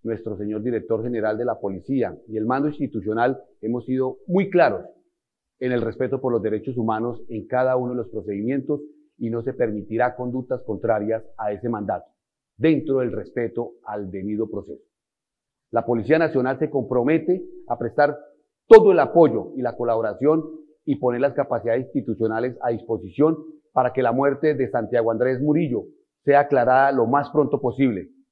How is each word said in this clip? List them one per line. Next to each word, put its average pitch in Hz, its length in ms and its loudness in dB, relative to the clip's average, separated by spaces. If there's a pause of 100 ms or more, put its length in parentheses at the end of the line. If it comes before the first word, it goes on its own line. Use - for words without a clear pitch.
Nuestro 110 340 -6
señor 104 240 -6
director 113 400 -2
general 110 340 -2
de 120 100 -4
la 117 140 -2
policía 101 560 -2 (120)
y 110 100 -8
el 107 80 -2
mando 135 220 0
institucional 127 720 -2 (180)
hemos 117 260 -4
sido 131 420 -2
muy 185 240 2
claros 165 340 4 (720)
en 127 120 -2
el 120 100 2
respeto 123 400 -2
por 127 100 0
los 110 120 2
derechos 110 340 -2
humanos 113 420 -2 (100)
en 110 180 -8
cada 127 300 2
uno 123 160 -2
de 123 40 -4
los 113 120 -6
procedimientos 117 680 -4 (380)
y 113 140 -4
no 117 100 -4
se 127 120 -6
permitirá 113 600 -2
conductas 127 460 -6
contrarias 110 600 -2 (120)
a 107 160 -6
ese 104 160 -6
mandato, 104 440 -6 (440)
dentro 135 440 2
del 120 120 -2
respeto 117 600 -6 (120)
al 104 280 -8
debido 104 400 -4
proceso. 95 320 -10 (880)
La 113 120 0
Policía 120 360 2
Nacional 135 400 0
se 156 100 -2
compromete 147 720 0 (240)
a 120 120 -2
prestar 143 400 2 (480)
todo - 240 10
el 170 80 4
apoyo 131 560 4
y 127 80 -6
la 117 120 -4
colaboración 120 720 0 (380)
y 139 120 -2
poner 123 240 0
las 135 120 0
capacidades 120 520 -2
institucionales 113 760 -4
a 123 80 -2
disposición 113 720 0 (300)
para 123 200 2
que 131 100 0
la 120 80 4
muerte 139 420 2
de 131 160 -2
Santiago 113 400 0
Andrés 123 320 0
Murillo 147 440 0 (380)
sea 143 180 6
aclarada 131 500 4
lo 123 160 2
más 139 240 0
pronto 147 280 2
posible 120 520 0 (200)